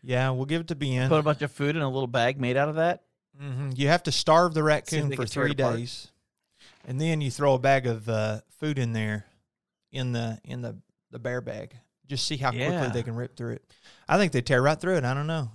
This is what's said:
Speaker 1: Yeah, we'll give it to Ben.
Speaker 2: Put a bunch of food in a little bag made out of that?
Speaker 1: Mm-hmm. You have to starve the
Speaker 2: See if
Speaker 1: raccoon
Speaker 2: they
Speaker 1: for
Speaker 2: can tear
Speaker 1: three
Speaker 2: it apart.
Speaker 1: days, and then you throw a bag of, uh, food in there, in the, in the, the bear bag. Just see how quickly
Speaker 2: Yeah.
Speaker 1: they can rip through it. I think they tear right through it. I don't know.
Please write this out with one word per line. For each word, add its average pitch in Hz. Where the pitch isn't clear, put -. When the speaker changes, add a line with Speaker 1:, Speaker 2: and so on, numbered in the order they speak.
Speaker 1:
Yeah, 127
we'll 127
give 165
it 160
to 170
Ben. 131
Speaker 2:
Put 156
a 151
bunch 147
of 143
food 147
in 160
a 139
little 131
bag 123
made 123
out 147
of 151
that? 170
Speaker 1:
Mm-hmm. 139
You 139
have 170
to 143
starve 165
the 156
Speaker 2:
See 151
if -
Speaker 1:
raccoon 151
Speaker 2:
they 135
Speaker 1:
for 127
Speaker 2:
can 113
tear 139
Speaker 1:
three 143
Speaker 2:
it 135
apart. 127
Speaker 1:
days, -
and 127
then 160
you 135
throw 139
a 127
bag 135
of, 113
uh, 107
food 151
in 117
there, 107
in 127
the, 117
in 123
the, 117
the 123
bear 123
bag. 110
Just 135
see -
how 127
quickly 123
Speaker 2:
Yeah. 160
Speaker 1:
they 120
can 117
rip 117
through 117
it. -
I 165
think 190
they 123
tear 131
right 147
through 180
it. 139
I 127
don't 147
know. 156